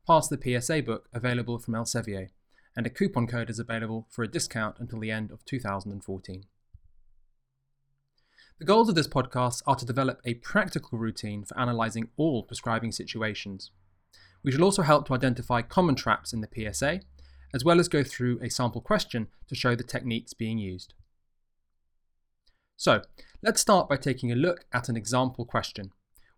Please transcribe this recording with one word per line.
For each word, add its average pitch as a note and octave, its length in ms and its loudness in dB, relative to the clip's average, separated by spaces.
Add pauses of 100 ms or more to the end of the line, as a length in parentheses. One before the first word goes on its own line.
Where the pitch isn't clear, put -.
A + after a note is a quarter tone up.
Pass D#3+ 220 6
the C#3+ 100 -2
P B2 160 -2
S A#2+ 160 -2
A D#3+ 120 2
book A2+ 300 -6
available A#2+ 460 -2
from A2+ 160 -6
Elsevier, A2 540 -4 (500)
and A#2 80 -4
a B2 60 -4
coupon - 340 0
code A#2 240 -4
is A2 80 -8
available A2+ 540 -6
for - 100 -6
a A2 100 -2
discount A2 460 -4
until A#2+ 220 -8
the A2 100 -4
end A2 220 -4
of - 140 -18
two C3+ 140 -6
thousand G2 340 -4
and G2+ 100 -10
fourteen. F#2+ 400 -10 (2250)
The D#3+ 60 -12
goals G#3+ 220 8
of A3 60 2
this D#3+ 140 4
podcast B2 580 0
are C#3 120 4
to - 80 -10
develop B2+ 400 0
a A#2 100 -2
practical D#3+ 640 -2
routine G#2+ 440 -6
for - 140 -12
analysing A2+ 600 -2
all D3 260 2
prescribing A2+ 480 -4
situations. G2+ 800 -8 (760)
We C#3 60 2
shall C#3+ 140 6
also G3 160 4
help D3 260 6
to C3+ 60 0
identify B2 480 0
common E3 340 4
traps - 380 -2
in A2+ 80 -4
the G#2+ 80 -8
P A2 180 -8
S G2+ 160 -4
A, D#3+ 160 0 (540)
as B2 100 -2
well E3+ 160 8
as E3+ 80 4
go D3+ 160 2
through B2 380 -2
a A#2 80 -6
sample A#2+ 320 -2
question - 480 0 (180)
to - 80 -10
show B2 180 2
the A#2+ 120 -2
techniques A#2 480 -4
being A2 240 -4
used. F#2 360 -8 (1800)
So, A2 280 2 (380)
let's A3 200 2
start G3 260 6
by C#3+ 80 2
taking B2+ 380 -2
a - 20 -2
look D3+ 380 0
at B2 160 -2
an A#2 80 -2
example B2 480 -2
question. G#2 460 -6 (460)